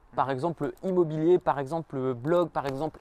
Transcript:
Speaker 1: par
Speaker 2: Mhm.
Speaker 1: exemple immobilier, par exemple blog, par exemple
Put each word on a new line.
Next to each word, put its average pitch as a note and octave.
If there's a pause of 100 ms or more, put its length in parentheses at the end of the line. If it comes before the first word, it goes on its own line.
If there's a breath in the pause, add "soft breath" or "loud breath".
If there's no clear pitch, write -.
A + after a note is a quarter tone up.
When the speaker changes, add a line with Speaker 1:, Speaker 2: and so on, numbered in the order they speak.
(160)
Speaker 1:
par C3
Speaker 2:
Mhm. C3+
Speaker 1:
exemple C#3+ (100)
immobilier, F3
par D3+
exemple C3+
blog, E3
par C#3
exemple C#3